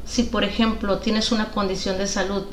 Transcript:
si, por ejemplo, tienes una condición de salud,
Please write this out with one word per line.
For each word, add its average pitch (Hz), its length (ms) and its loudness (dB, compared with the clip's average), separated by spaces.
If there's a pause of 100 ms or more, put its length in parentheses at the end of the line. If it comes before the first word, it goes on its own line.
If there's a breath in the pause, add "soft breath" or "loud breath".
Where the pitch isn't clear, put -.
si, - 200 0
por 208 180 0
ejemplo, 202 560 2
tienes 214 320 0
una 214 220 0
condición 190 440 0
de 196 120 0
salud, 196 340 0 (100)